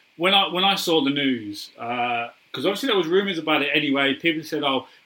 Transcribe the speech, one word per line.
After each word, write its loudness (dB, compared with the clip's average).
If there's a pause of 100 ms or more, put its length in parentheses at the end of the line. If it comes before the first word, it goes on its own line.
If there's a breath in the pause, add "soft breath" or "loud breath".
(160)
when 2
I, 4
when 0
I 4
saw 2
the 2
news, -4
uh, -4 (240)
'cause -6
obviously -2
there 2
was 2
rumours 0
about 0
it 0
anyway. 2
People -2
said, -4
"Oh, 0 (200)